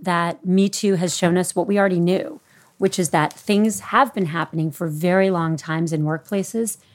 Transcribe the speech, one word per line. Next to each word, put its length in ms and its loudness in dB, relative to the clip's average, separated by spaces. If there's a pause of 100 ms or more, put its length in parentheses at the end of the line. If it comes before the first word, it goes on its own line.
that 440 -2
Me 220 4
Too 280 0
has 200 -2
shown 220 2
us 180 -2
what 120 0
we 120 2
already 220 2
knew, 400 -2 (380)
which 200 0
is 120 0
that 200 2
things 480 0
have 340 2
been 120 0
happening 460 -4
for 180 -6
very 400 2
long 260 0
times 380 -4
in 100 0
workplaces 720 -4 (200)